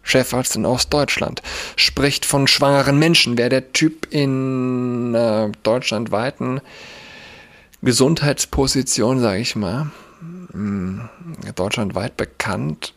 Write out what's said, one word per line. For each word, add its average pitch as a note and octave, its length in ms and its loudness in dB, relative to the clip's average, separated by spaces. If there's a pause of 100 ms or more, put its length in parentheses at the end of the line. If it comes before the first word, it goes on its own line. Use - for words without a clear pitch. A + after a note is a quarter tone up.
Chefarzt B2+ 540 0
in G#2+ 100 0
Ostdeutschland - 720 0 (360)
spricht - 500 0
von C#3 220 2
schwangeren C#3 500 4
Menschen. D#3 400 4
Wäre A#2+ 100 2
der C3 240 0
Typ - 400 0
in, B2+ 1000 0
äh, A2 380 2 (100)
deutschlandweiten A#2 960 -2 (1200)
Gesundheitsposition, C3 1400 2
sag G2+ 180 2
ich A#2+ 160 -4
mal, A2+ 380 -4 (280)
mm, G#2+ 840 -6 (520)
deutschlandweit F#2+ 640 -4
bekannt A2 800 -6